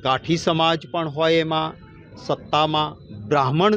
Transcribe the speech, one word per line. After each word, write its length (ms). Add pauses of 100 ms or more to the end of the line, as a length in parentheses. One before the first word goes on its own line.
કાઠી 340
સમાજ 540
પણ 180
હોય 260
એમાં, 380 (540)
સત્તામાં 680 (320)
બ્રાહ્મણ 480